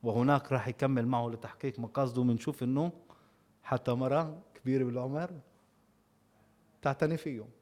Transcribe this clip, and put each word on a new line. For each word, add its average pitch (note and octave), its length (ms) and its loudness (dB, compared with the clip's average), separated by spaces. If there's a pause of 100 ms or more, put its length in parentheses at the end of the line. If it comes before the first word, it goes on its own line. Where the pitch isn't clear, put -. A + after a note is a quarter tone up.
وهناك A#2+ 500 2
راح B2 160 0
يكمل B2+ 380 2
معه A#2+ 220 0
لتحقيق A#2 500 -8
مقاصده. B2+ 460 0
منشوف A#2+ 380 2
إنه C#3 300 0 (720)
حتى B2+ 300 0
مرة D3+ 500 0 (120)
كبيرة C3 300 0
بالعمر C3+ 560 -4 (1400)
تعتني D3+ 340 0
فيه. A#2+ 320 -8 (140)